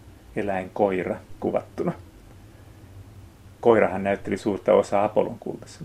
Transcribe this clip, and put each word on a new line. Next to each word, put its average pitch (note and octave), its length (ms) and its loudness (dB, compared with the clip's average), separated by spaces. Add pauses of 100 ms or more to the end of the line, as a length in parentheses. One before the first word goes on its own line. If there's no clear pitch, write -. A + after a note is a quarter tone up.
(360)
eläin F#2+ 380 -4
koira F#2 420 0 (240)
kuvattuna. E3+ 520 -4 (1700)
Koirahan G2 420 4
näytteli G2 340 -2
suurta G2+ 360 0
osaa G2+ 300 4
Apollon G#2 360 0
kultissa - 460 -12